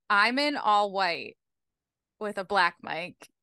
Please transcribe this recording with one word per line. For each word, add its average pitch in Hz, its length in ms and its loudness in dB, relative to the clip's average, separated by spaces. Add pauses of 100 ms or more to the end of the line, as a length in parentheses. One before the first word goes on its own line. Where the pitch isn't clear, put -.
I'm 214 300 4
in 294 160 0
all 208 380 2
white 170 420 -4 (840)
with 208 200 -8
a 190 80 -6
black 185 360 2
mic, - 460 -10 (160)